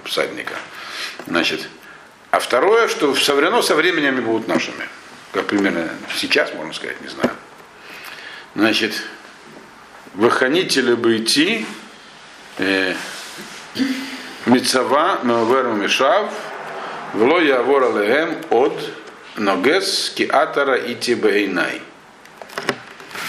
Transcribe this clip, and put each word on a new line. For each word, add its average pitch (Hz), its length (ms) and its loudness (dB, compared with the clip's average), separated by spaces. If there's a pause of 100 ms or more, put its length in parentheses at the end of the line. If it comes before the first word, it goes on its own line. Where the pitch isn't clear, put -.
всадника. - 520 -4 (680)
Значит, 82 440 -2 (600)
а 92 80 4
второе, 190 500 4
что 160 240 0
все 139 260 2
равно 196 220 2
со 180 140 2
временем 160 340 2
они 127 160 0
будут 113 240 0
нашими. - 340 -2 (480)
Как 95 140 -2
примерно 90 420 0 (260)
сейчас, - 400 0
можно 78 200 -10
сказать, - 260 -10
не 73 80 -14
знаю. 67 240 -4 (1200)
Значит, 107 480 2 (1120)
«Ваханите 131 680 2
ли 120 140 4
бы 117 220 2
идти, 156 480 0 (920)
э, 95 380 0 (1500)
мицава, 127 760 4
меовер 120 520 4
мишав, 139 580 2 (840)
вло 123 260 4
явор 135 440 4
алеем 120 540 2 (120)
от 127 240 4 (640)
ногес 107 800 2
ки - 80 0
атара 139 520 2
ити 120 360 -2
бейнай». 101 720 0 (1500)